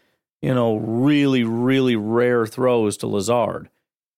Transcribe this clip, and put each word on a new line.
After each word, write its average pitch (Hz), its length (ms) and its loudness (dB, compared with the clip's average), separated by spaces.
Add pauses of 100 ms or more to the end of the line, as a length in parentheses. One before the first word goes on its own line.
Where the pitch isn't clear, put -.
(420)
you 139 120 -2
know, 117 240 0
really, 131 640 2
really 123 520 0
rare 117 520 0
throws 120 500 0
to 113 100 -8
Lazard. 104 600 -2 (480)